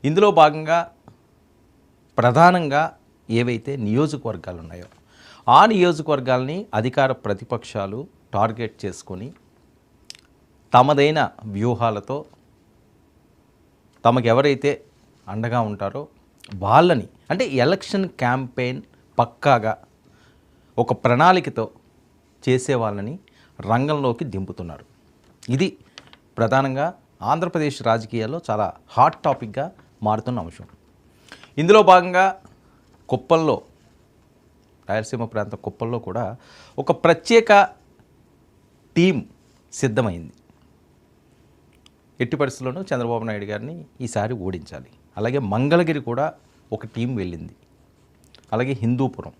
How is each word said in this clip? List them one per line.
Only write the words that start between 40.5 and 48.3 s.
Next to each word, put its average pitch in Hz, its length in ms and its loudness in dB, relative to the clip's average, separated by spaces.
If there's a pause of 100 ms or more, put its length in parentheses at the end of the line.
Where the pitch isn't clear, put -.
ఎట్టి 127 180 -2
పరిస్థితుల్లోనూ 131 440 -4
చంద్రబాబు 117 420 -4
నాయుడు 104 220 -8
గారిని 127 400 -10 (160)
ఈసారి 113 320 -4
ఓడించాలి. 87 560 -10 (280)
అలాగే 120 220 -2
మంగళగిరి 147 600 0
కూడా 127 340 -6 (380)
ఒక 110 140 -10
టీం 117 300 -6
వెళ్ళింది. 85 400 -10 (1000)